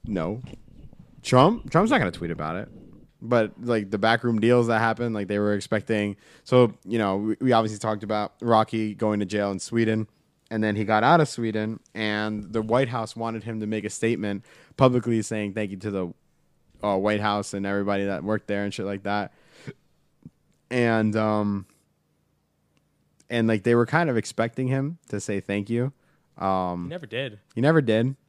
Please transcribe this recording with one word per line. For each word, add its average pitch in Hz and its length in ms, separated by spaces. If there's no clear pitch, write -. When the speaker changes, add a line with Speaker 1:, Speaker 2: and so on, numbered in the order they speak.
Speaker 1:
No. 101 340
Trump? 151 480
Trump's 202 200
not 277 80
gonna 98 140
tweet 85 180
about 80 260
it. 104 120
But, 113 380
like, 110 300
the 104 80
backroom 113 420
deals 120 280
that 113 100
happened, 113 360
like, 101 140
they 104 100
were 104 140
expecting. 104 640
So, 123 280
you 110 100
know, 101 220
we, 107 200
we 127 140
obviously 110 260
talked 107 240
about 104 380
Rocky 110 540
going 107 260
to 101 60
jail 101 240
in 95 80
Sweden. 110 500
And 110 140
then 107 100
he 107 120
got 110 180
out 165 160
of 151 80
Sweden, 110 520
and 107 560
the 110 120
White 117 260
House 117 260
wanted 113 300
him 110 160
to 107 60
make 107 180
a 104 60
statement 104 560
publicly 123 420
saying 104 320
thank 104 180
you 98 60
to 101 140
the, 92 240
uh, 101 140
White 104 240
House 104 320
and 98 140
everybody 98 400
that 92 180
worked 107 220
there 101 180
and 101 80
shit 98 140
like 98 160
that. 101 320
And, 113 440
um, 107 520
and, 117 180
like, 110 180
they 120 100
were 120 100
kind 160 240
of 123 80
expecting 117 520
him 139 280
to 101 100
say 101 200
thank 101 280
you. 123 240
Um, 90 460
Speaker 2:
He - 40
never 170 180
did. 113 320
Speaker 1:
he 113 60
never 151 220
did. 117 340